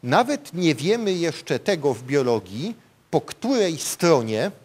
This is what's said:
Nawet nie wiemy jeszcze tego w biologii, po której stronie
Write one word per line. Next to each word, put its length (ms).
Nawet 520
nie 200
wiemy 380
jeszcze 460
tego 360
w 80
biologii, 720
po 100
której 580
stronie 720